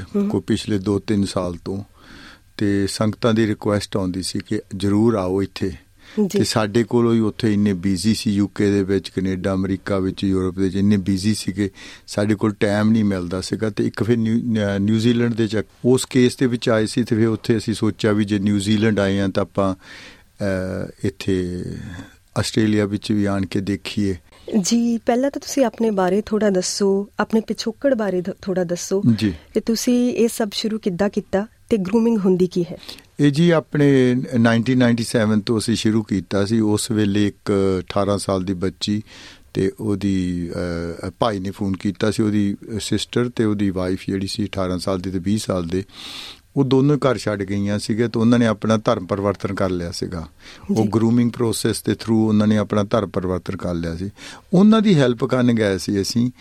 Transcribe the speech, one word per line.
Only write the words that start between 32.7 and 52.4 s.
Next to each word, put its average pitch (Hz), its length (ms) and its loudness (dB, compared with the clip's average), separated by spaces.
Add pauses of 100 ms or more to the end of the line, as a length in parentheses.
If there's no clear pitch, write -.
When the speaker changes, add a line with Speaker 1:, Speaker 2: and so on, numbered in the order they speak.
Speaker 2:
ਇਹ 147 120 6
ਜੀ 170 180 4
ਆਪਣੇ 139 640 4 (240)
ਨਾਈਨਟੀਨ 117 380 4
ਨਾਈਨਟੀ 117 260 4
ਸੈਵਨ 107 360 2
ਤੋਂ 110 200 0
ਅਸੀਂ 107 160 0
ਸ਼ੁਰੂ 110 280 2
ਕੀਤਾ 98 420 0
ਸੀ। 113 140 2
ਉਸ 107 320 0
ਵੇਲੇ 104 360 2
ਇੱਕ - 240 -4 (280)
ਅਠਾਰਾਂ 101 380 0
ਸਾਲ 95 260 -2
ਦੀ 98 100 -4
ਬੱਚੀ 98 500 -4 (500)
ਤੇ 98 260 0
ਉਹਦੀ, 95 720 -2 (560)
ਅਹ, 92 140 -8
ਭਾਈ 110 200 -2
ਨੇ 98 120 -6
ਫੋਨ 98 240 -4
ਕੀਤਾ 104 360 -2
ਸੀ, 110 120 0
ਉਹਦੀ 104 340 0 (220)
ਸਿਸਟਰ 120 500 -2
ਤੇ 120 140 -2
ਉਹਦੀ 104 260 0
ਵਾਈਫ 92 380 -4
ਜਿਹੜੀ 98 200 -2
ਸੀ 101 180 -6
ਅਠਾਰਾਂ 92 340 -4
ਸਾਲ 95 200 -2
ਦੀ 92 120 -6
ਤੇ 92 80 -4
ਵੀਹ 98 180 0
ਸਾਲ 95 260 -2
ਦੇ, 92 200 -4 (720)
ਉਹ 139 80 2
ਦੋਨੋਂ 135 340 4
ਘਰ 127 200 0
ਛੱਡ 101 260 -4
ਗਈਆਂ 101 360 -2
ਸੀਗੇ 113 280 -2
ਤੇ 113 120 -4
ਉਹਨਾਂ 117 200 4
ਨੇ 120 60 2
ਆਪਣਾ 110 320 0
ਧਰਮ 107 280 -2
ਪਰਿਵਰਤਨ 98 480 -2
ਕਰ 95 160 -2
ਲਿਆ 87 220 -4
ਸੀਗਾ। 87 360 -8 (440)
ਉਹ 110 120 2
Speaker 1:
ਜੀ। 104 60 0
Speaker 2:
ਗਰੂਮਿੰਗ 113 420 2
ਪ੍ਰੋਸੈਸ 113 520 -2
ਦੇ 113 80 0
through 110 260 0
ਉਹਨਾਂ 107 300 4